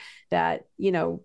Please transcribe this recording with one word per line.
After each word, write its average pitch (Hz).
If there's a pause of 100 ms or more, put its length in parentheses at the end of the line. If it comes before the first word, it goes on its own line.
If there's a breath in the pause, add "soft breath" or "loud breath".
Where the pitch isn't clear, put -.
(300 loud breath)
that, 165 (100)
you 190
know, 170